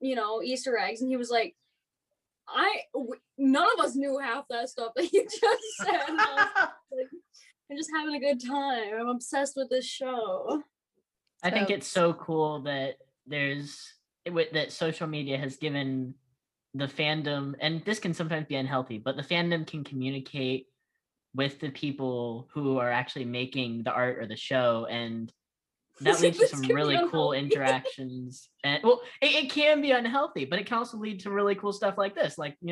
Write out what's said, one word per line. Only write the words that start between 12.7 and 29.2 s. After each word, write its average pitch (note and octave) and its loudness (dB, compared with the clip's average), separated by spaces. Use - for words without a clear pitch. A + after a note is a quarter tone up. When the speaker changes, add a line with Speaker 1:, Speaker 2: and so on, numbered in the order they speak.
Speaker 3:
there's, C#3+ -4
it, F3+ -6
with, D#3+ 2
that D3+ 0
social E3 -2
media C#3+ -4
has C3+ -6
given C3+ -2
the C3+ -2
fandom, C#3+ -2
and D#3+ -2
this G#3+ -2
can E3+ -2
sometimes D#3+ -4
be C#3 -4
unhealthy, C3 -2
but C3 -4
the D3 -8
fandom E3+ 0
can D3+ -8
communicate C3 -4
with C#3 -2
the D3+ -6
people B2+ -4
who C#3 0
are B2 2
actually B2 -2
making B2 -4
the A#2+ 0
art B2 2
or A2+ -6
the G#2+ -8
show, A#2+ 2
and A2+ -6
Speaker 1:
<laughs> - -20
Speaker 3:
that E3 6
leads E3+ 6
to - 10
Speaker 1:
This - 6
Speaker 3:
some C#3 -4
Speaker 1:
can C3 0
be C#3 8
Speaker 3:
really D3 4
cool D#3+ 4
Speaker 1:
unhealthy. C#3 0
<laughs> - -
Speaker 3:
interactions. C3 0
And, C#3+ 2
well, A#3+ 8